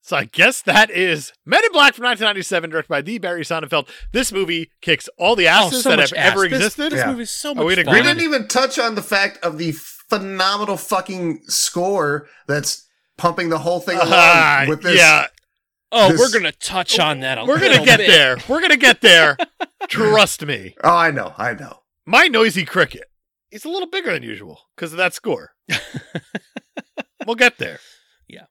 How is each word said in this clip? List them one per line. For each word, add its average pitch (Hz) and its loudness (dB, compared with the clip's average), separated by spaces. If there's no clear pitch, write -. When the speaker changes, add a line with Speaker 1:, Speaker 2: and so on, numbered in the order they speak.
Speaker 1:
So - -6
I 135 -2
guess 208 0
that 214 2
is 175 -4
Men 294 2
in 440 0
Black 285 4
from 233 -14
nineteen 226 -2
ninety-seven, 185 -4
directed 156 -6
by 143 -4
the 214 -8
Barry 175 -6
Sonnenfeld. 156 -4
This 240 -2
movie 175 -6
kicks - -4
all 202 2
the 180 2
asses 196 2
Speaker 2:
Oh, - -4
so 262 0
Speaker 1:
that 156 4
Speaker 2:
much 143 2
Speaker 1:
have 165 0
ever 196 2
Speaker 2:
ass. 175 -2
This, 262 -2
Speaker 1:
existed. 294 -4
Speaker 2:
this 285 -2
Speaker 3:
Yeah. 254 -2
Speaker 2:
movie 240 -6
is 214 -12
so - -8
Speaker 1:
Are 254 -4
we 170 0
Speaker 2:
much 233 0
Speaker 1:
in 160 2
Speaker 2:
fun. 143 2
Speaker 3:
We 226 6
didn't 339 0
even 285 -4
touch 262 -2
on 233 -2
the 202 -6
fact 202 -2
of 160 -4
the 165 -6
phenomenal 196 -6
fucking 185 -6
score 165 -4
that's 143 -6
pumping 170 -2
the 160 -2
whole 170 -4
thing 185 -4
along 170 2
Speaker 1:
Uh, 165 6
Speaker 3:
with 151 -4
this. 175 2
Speaker 1:
yeah. 156 6
Speaker 2:
Oh, 208 6
Speaker 3:
this 160 2
Speaker 2:
we're 240 4
gonna 175 -2
touch - -4
on 151 0
that 131 -4
a 113 -8
Speaker 1:
We're 277 0
gonna 392 2
Speaker 2:
little - 4
Speaker 1:
get 240 6
Speaker 2:
bit. 202 0
Speaker 1:
there. 135 6
We're 302 0
gonna 330 2
get 247 4
there. 165 6
Speaker 2:
<laughs> - -12
Speaker 1:
Trust 214 0
me. 104 -8
Speaker 3:
Oh, 170 4
I 165 2
know. 110 -8
I 117 -4
know. - -18
Speaker 1:
My 254 4
noisy 220 0
cricket. - -2
He's 214 -20
a 302 -12
little 359 -8
bigger 349 -6
than 147 -6
usual 104 -16
'cause 165 -12
of 165 -14
that 180 -2
score. - -8
Speaker 2:
<laughs> - -6
Speaker 1:
We'll 233 -6
get 247 0
there. 78 -10
Speaker 2:
Yeah. - -20